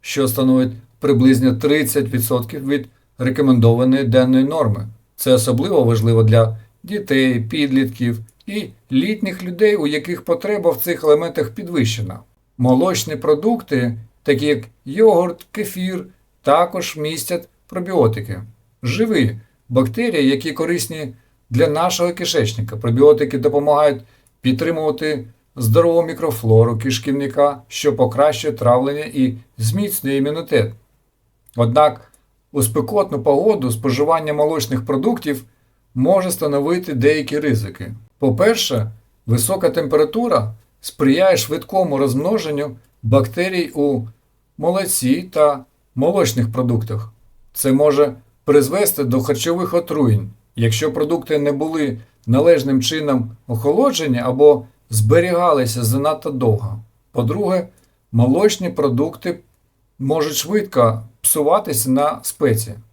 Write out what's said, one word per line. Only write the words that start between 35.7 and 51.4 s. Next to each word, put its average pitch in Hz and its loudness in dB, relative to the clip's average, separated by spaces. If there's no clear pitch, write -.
може 180 2
становити 156 -2
деякі 147 2
ризики. 110 -4
По-перше, 131 0
висока 120 0
температура 151 0
сприяє 160 2
швидкому 147 -2
розмноженню 147 -2
бактерій 170 0
у 143 0
молоці 170 -2
та 147 0
молочних 127 0
продуктах. 113 -4
Це 135 -2
може 143 2
призвести 147 2
до 123 0
харчових 165 -2
отруєнь, 147 0
якщо 117 0
продукти 151 -2
не 143 0